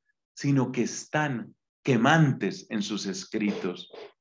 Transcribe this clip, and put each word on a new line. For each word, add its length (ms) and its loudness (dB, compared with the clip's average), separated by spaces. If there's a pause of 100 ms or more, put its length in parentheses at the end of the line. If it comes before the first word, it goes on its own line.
(340)
sino 380 0
que 100 -2
están 720 -4 (300)
quemantes 880 4
en 100 -2
sus 240 -4
escritos. 880 -4 (280)